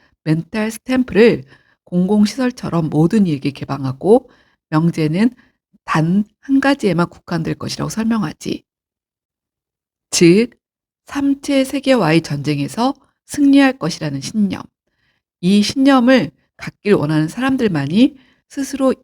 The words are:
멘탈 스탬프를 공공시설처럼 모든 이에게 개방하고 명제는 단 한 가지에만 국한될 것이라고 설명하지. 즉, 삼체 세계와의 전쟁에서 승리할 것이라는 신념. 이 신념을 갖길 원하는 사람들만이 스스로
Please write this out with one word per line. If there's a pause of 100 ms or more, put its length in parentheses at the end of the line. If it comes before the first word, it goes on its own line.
(240)
멘탈
스탬프를 (400)
공공시설처럼
모든
이에게
개방하고 (400)
명제는 (540)
단 (160)
한
가지에만
국한될
것이라고
설명하지. (1500)
즉, (560)
삼체
세계와의
전쟁에서 (320)
승리할
것이라는
신념. (760)
이
신념을 (240)
갖길
원하는
사람들만이 (320)
스스로